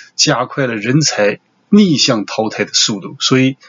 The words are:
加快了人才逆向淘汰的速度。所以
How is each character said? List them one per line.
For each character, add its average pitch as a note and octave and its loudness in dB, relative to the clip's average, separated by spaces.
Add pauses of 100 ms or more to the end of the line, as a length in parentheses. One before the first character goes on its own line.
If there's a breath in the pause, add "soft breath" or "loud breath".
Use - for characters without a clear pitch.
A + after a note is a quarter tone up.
(140 loud breath)
加 C3 0
快 C3 -4
了 A#2 -4
人 B2 0
才 - 0 (300)
逆 G3+ 6
向 A2 0
淘 G#2+ -4
汰 G#2 -4
的 - -16
速 G2+ -2
度。 - -14
所 C3 2
以 C3 0 (120 soft breath)